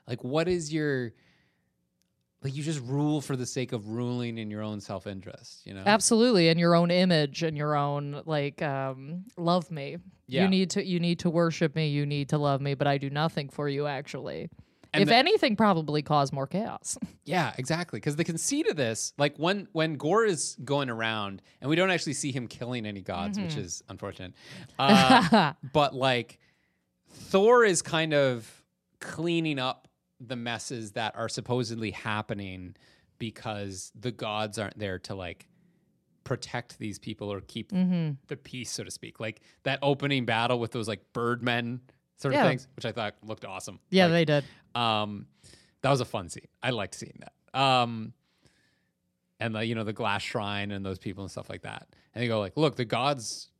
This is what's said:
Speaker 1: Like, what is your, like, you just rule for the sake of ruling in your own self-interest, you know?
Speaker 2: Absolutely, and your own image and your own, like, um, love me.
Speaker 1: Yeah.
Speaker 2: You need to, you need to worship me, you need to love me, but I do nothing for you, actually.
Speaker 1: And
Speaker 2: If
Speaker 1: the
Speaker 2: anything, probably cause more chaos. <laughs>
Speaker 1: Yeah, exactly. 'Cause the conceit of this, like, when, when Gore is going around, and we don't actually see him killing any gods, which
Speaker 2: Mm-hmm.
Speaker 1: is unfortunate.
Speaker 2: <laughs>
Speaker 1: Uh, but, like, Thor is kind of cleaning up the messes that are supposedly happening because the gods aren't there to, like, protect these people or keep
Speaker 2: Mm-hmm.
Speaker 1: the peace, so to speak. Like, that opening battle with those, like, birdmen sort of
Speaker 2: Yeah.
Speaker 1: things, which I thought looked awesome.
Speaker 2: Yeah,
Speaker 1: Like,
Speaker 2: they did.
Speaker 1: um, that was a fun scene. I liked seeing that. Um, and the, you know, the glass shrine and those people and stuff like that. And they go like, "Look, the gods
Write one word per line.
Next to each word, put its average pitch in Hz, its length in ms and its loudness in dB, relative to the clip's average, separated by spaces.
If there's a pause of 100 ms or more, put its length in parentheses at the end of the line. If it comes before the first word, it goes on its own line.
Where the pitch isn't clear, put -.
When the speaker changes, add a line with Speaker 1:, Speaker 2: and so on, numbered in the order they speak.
Speaker 1:
Like, 120 180 -8
what 156 240 0
is 165 240 -2
your, 139 400 -2 (1300)
like, 135 120 -6
you 151 80 -6
just 151 180 -4
rule 143 400 0
for 139 160 -4
the 123 100 -4
sake 127 260 -4
of 104 160 -6
ruling 120 500 -4
in 107 120 -6
your 107 120 -6
own 107 180 -6
self-interest, - 880 -12
you 98 80 -14
know? 95 100 -12
Speaker 2:
Absolutely, 220 640 6
and 165 100 6
your 170 160 6
own 170 160 6
image 170 520 4
and 160 140 -2
your 147 200 0
own, 143 500 -2
like, 143 360 -2
um, 135 640 -6 (120)
love 175 340 2
me. 143 280 -8 (280)
Speaker 1:
Yeah. 131 180 2
Speaker 2:
You 190 40 4
need 185 220 4
to, 202 140 -2
you 180 160 0
need 170 200 0
to 175 100 0
worship 165 460 2
me, 160 120 0
you 143 180 0
need 143 240 -2
to 151 80 2
love 139 220 2
me, 139 140 -2
but 143 120 0
I 143 120 2
do 139 120 -4
nothing 147 380 -2
for 147 200 -6
you, 143 180 -2
actually. 135 640 -8 (460)
Speaker 1:
And - 100 4
Speaker 2:
If - 40 4
Speaker 1:
the 233 80 8
Speaker 2:
anything, 294 400 6
probably 160 460 4
cause 139 300 4
more 135 140 -4
chaos. - 560 -6
<laughs> 196 60 -10 (160)
Speaker 1:
Yeah, 147 320 0
exactly. 151 440 -4
'Cause 147 160 -2
the 165 80 0
conceit 277 440 -2
of 220 80 0
this, 113 400 -2
like, 147 220 0
when, 180 340 -2
when 160 220 0
Gore 180 320 2
is 170 380 -2
going 139 260 0
around, 110 500 -4 (200)
and 131 100 -4
we 165 60 4
don't 185 140 4
actually 165 240 0
see 143 180 -4
him 123 160 -6
killing 120 360 -8
any 101 160 -8
gods, 101 380 -4
which 170 140 -4
Speaker 2:
Mm-hmm. 127 80 -4
Speaker 1:
is 87 280 -10
unfortunate. 92 460 -12 (220)
Speaker 2:
<laughs> - 240 -18
Speaker 1:
Uh, 180 720 8 (200)
but, 147 220 4
like, 123 460 0 (680)
Thor 226 560 6
is 180 160 4
kind 160 320 0
of 131 520 0 (340)
cleaning 160 600 -2
up 127 260 -4 (340)
the 127 160 -8
messes 117 560 -6
that 117 240 -4
are 113 120 -4
supposedly 117 640 -4
happening 101 840 -6 (440)
because 104 800 -10
the 123 120 -6
gods 107 480 -6
aren't 104 200 -8
there 95 200 -4
to, - 160 -12
like, 90 320 -12 (800)
protect - 560 -8
these 101 180 -8
people 104 340 -10
or 98 80 -8
keep - 320 -12
Speaker 2:
Mm-hmm. 180 420 0 (120)
Speaker 1:
the 147 100 -10
peace, - 360 -12
so 113 120 -8
to 90 60 -14
speak. - 300 -16
Like, 110 200 -8 (220)
that 139 180 -2
opening 139 460 2
battle 120 320 2
with 113 140 -2
those, 113 160 -4
like, - 240 -8
birdmen 120 680 -2 (420)
sort 139 120 0
of 294 60 4
Speaker 2:
Yeah. 196 80 6
Speaker 1:
things, 143 280 -2
which - 100 -8
I 110 60 -4
thought 107 300 -6
looked 107 220 -10
awesome. 95 360 -12 (100)
Speaker 2:
Yeah, 185 160 6
Speaker 1:
Like, 165 60 4
Speaker 2:
they 170 120 4
did. 147 200 2 (300)
Speaker 1:
um, 107 520 0 (560)
that - 80 2
was 131 100 4
a 117 60 -2
fun 92 220 -8
scene. - 200 -16 (140)
I 127 80 0
liked 104 240 -6
seeing - 260 -16
that. - 400 -10
Um, 120 520 2 (1300)
and 113 140 -4
the, 107 120 -4
you 117 80 -2
know, 113 100 -4
the 107 80 -4
glass 104 300 -2
shrine 101 480 -4
and 98 160 -6
those 95 120 -6
people 98 260 -10
and 90 60 -10
stuff - 200 -14
like 98 120 -12
that. - 260 -14 (260)
And 117 80 -6
they 120 60 -2
go 113 100 0
like, 98 180 -4
"Look, 147 200 2
the 123 80 -2
gods 120 760 -2